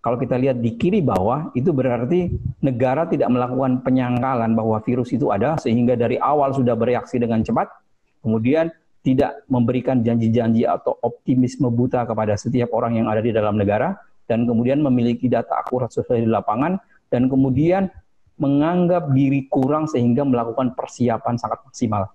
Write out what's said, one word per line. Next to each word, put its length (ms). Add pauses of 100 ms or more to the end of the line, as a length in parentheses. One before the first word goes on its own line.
Kalau 160
kita 240
lihat 160
di 160
kiri 320
bawah, 480
itu 160
berarti 640 (320)
negara 400
tidak 240
melakukan 560
penyangkalan 720
bahwa 240
virus 320
itu 160
ada, 320
sehingga 320
dari 240
awal 400
sudah 160
bereaksi 480
dengan 240
cepat, 240 (560)
kemudian 480 (280)
tidak 480
memberikan 520
janji-janji 640
atau 360
optimisme 680
buta 360
kepada 320
setiap 360
orang 280
yang 80
ada 120
di 80
dalam 280
negara, 360 (320)
dan 240
kemudian 320
memiliki 480
data 280
akurat 360
sesuai 320
di 40
lapangan, 520 (320)
dan 160
kemudian 600 (520)
menganggap 720
diri 360
kurang 360
sehingga 400
melakukan 480
persiapan 640
sangat 280
maksimal. 500